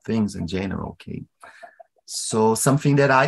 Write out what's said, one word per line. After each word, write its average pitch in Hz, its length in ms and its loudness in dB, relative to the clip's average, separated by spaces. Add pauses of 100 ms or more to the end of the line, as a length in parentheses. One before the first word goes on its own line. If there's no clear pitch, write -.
things 104 280 -2
in 90 140 -6
general," 92 440 -6
okay? - 300 -14 (840)
So 110 480 0
something 143 420 2
that 139 140 4
I 135 160 4